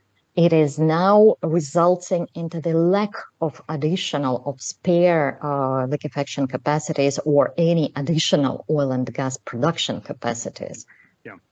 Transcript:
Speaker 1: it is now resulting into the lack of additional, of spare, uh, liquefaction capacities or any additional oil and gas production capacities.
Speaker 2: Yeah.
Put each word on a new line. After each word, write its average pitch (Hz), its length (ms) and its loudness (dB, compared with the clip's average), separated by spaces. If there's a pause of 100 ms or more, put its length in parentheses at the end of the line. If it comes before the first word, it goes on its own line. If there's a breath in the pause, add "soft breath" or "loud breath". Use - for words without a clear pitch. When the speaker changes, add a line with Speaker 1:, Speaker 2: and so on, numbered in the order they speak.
(360)
Speaker 1:
it 165 160 4
is 151 260 2
now 190 640 6
resulting 175 920 0
into 165 260 -8
the 165 140 -2
lack 196 400 2 (260)
of 156 300 -6
additional, 143 720 -2
of 135 160 -8
spare, 170 800 0
uh, 131 440 -2
liquefaction 143 600 -4
capacities 143 800 -2
or 143 320 2
any 165 400 2
additional 143 720 0
oil 143 240 0
and 127 220 -4
gas 131 240 -4
production 123 640 -4
capacities. - 840 -10 (380 soft breath)
Speaker 2:
Yeah. 101 120 -18 (160)